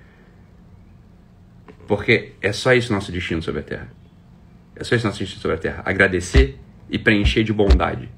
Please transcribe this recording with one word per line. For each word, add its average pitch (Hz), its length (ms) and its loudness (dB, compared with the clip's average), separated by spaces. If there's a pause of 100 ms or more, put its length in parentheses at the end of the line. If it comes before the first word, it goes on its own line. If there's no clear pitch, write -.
(1900)
Porque 104 540 0
é 98 100 0
só 127 220 2
isso 117 200 2
nosso 92 180 -4
destino 87 300 -4
sobre 73 200 -6
a - 20 -10
Terra. - 280 -12 (840)
É - 80 -14
só - 120 0
isso 113 100 0
nosso 98 140 -4
destino - 220 -10
sobre 80 160 -2
a - 20 -14
Terra. 76 260 -6
Agradecer 95 760 2 (300)
e 131 80 -4
preencher 110 460 2
de 107 80 -2
bondade. 92 680 2